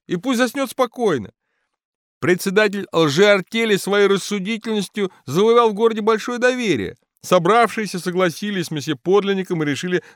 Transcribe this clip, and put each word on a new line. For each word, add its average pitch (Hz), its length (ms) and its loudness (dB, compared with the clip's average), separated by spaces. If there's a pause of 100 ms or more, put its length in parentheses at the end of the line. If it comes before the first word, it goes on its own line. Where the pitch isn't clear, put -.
и 165 80 -4
пусть 233 220 -2
заснет 254 320 -2
спокойно». 220 640 -4 (880)
Председатель 190 720 0
лжеартели 196 840 2
своей 202 320 2
рассудительностью 208 1040 -4 (140)
завоевал 220 460 4
в - 20 -8
городе 220 280 0
большое 220 380 -2
доверие. 233 560 0 (300)
Собравшиеся 196 720 2
согласились 185 680 -2
с - 40 -16
месье 147 240 -4
Подлинником 190 680 0
и - 20 -2
решили 165 380 -4 (120)